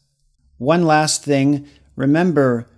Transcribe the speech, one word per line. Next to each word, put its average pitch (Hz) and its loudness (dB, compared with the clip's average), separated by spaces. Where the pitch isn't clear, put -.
One 165 0
last 151 0
thing, 143 0
remember, 139 0